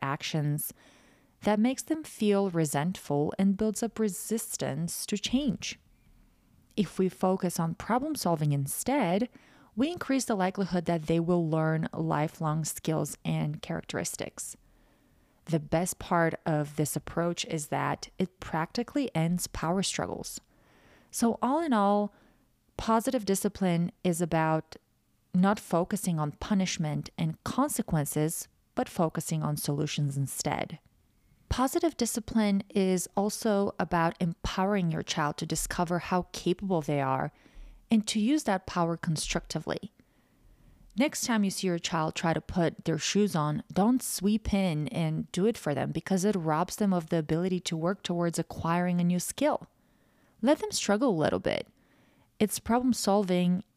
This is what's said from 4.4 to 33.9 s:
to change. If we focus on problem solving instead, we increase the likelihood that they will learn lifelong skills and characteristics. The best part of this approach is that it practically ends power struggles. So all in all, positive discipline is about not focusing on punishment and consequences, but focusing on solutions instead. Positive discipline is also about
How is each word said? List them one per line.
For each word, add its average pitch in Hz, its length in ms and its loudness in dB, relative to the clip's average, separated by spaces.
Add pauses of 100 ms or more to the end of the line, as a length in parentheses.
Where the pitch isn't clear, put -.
to 208 100 -2
change. - 600 -2 (960)
If - 240 -2
we 190 100 4
focus 185 500 0
on 165 140 0
problem 254 400 -2
solving 156 380 0
instead, 190 760 0 (460)
we 277 160 0
increase 269 340 -2
the 233 100 0
likelihood 185 500 0
that 165 220 0
they 165 120 4
will 170 300 2
learn 160 420 2
lifelong 156 720 0
skills 151 600 -2
and 156 380 -2
characteristics. - 920 -8 (880)
The 156 140 0
best 160 380 -2
part 165 380 2 (100)
of 151 300 0
this 151 200 0
approach 170 500 -4
is 151 240 -6
that 139 400 -2 (100)
it - 200 -2
practically 233 760 -4
ends 170 320 0
power 175 340 -2
struggles. - 580 -4 (720)
So - 320 0
all 269 200 2
in 320 120 2
all, 208 400 4 (640)
positive 226 480 0
discipline 185 640 2 (120)
is 170 180 2
about 160 540 2 (580)
not 196 260 4
focusing 175 600 0
on 147 140 -2
punishment 165 840 -2
and 160 260 -4
consequences, 165 1040 0 (280)
but 247 120 -2
focusing 160 540 -2
on 151 160 0
solutions 147 580 -2
instead. - 600 -4 (720)
Positive 302 460 2
discipline 214 640 2 (140)
is 185 400 4
also 202 640 0
about 170 400 0